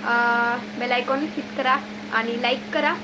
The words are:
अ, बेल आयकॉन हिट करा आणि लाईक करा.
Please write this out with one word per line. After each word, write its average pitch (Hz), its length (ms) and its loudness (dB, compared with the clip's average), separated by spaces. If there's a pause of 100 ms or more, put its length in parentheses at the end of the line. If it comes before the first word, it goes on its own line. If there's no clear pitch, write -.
अ, 240 760 2
बेल 247 120 0
आयकॉन 254 280 2
हिट 302 380 -4
करा 262 180 4 (380)
आणि 233 280 0
लाईक 247 200 0 (120)
करा. 302 200 2 (100)